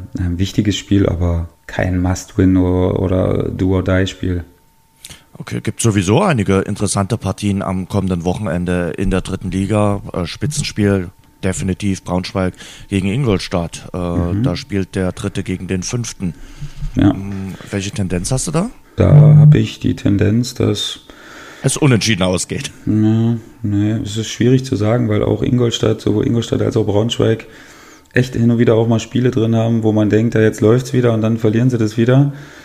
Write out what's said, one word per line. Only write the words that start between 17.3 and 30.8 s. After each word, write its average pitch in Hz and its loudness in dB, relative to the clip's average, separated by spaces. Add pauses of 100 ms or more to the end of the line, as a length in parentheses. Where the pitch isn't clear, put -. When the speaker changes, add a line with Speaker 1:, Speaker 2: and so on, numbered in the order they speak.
Speaker 2:
welche 101 -6
Tendenz 90 -4
hast 131 -4
du - -8
da? 190 -2 (260)
Speaker 1:
Da 95 4
habe 101 8
ich 110 -2
die 104 -2
Tendenz, 104 0
dass - -2 (640)
Speaker 2:
es - -2
unentschieden 110 2
ausgeht. 92 -4 (160)
Speaker 1:
Nee, 110 2 (260)
nee, 104 0 (120)
es 104 -8
ist 110 -6
schwierig 127 2
zu - -4
sagen, 110 0
weil 107 2
auch 107 0
Ingolstadt, 117 0
sowohl 107 0
Ingolstadt 113 0
als 107 0
auch 107 0
Braunschweig, 113 0 (680)
echt 127 0
hin 117 2
und 117 2
wieder 117 4
auch 113 2
mal 117 2
Spiele 123 0
drin 113 0
haben, 113 2
wo 110 2
man 107 2
denkt, 110 2
ja, 110 4
jetzt 110 2
läuft's 123 2